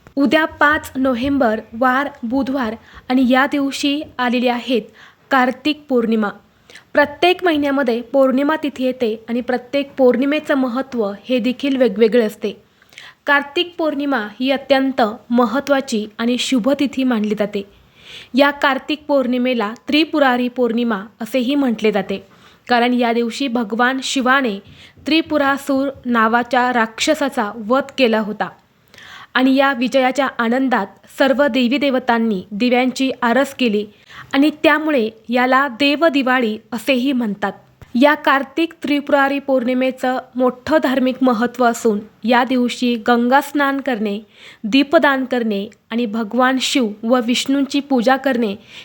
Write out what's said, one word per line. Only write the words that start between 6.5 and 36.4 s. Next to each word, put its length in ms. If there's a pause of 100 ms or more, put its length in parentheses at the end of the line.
प्रत्येक 520
महिन्यामध्ये 580
पौर्णिमा 600
तिथी 220
येते 300 (140)
आणि 140
प्रत्येक 560
पौर्णिमेचं 580
महत्त्व 540 (140)
हे 160
देखील 360
वेगवेगळे 480
असते. 320 (680)
कार्तिक 520
पौर्णिमा 400 (120)
ही 200
अत्यंत 500 (300)
महत्त्वाची 760 (140)
आणि 200
शुभ 300 (120)
तिथी 240
मानली 300
जाते. 280 (720)
या 180
कार्तिक 560
पौर्णिमेला 640 (160)
त्रिपुरारी 600
पौर्णिमा 520 (200)
असेही 340
म्हटले 380
जाते, 260 (500)
कारण 260
या 180
दिवशी 360
भगवान 540
शिवाने 560 (480)
त्रिपुरासूर 800 (160)
नावाच्या 680
राक्षसाचा 840
वध 400
केला 220
होता 280 (840)
आणि 220
या 160
विजयाच्या 560 (100)
आनंदात 720 (100)
सर्व 300
देवी 300
देवतांनी 640 (100)
दिव्यांची 580 (120)
आरस 320
केली 320 (480)
आणि 160 (120)
त्यामुळे 460 (200)
याला 420
देवदिवाळी 880 (160)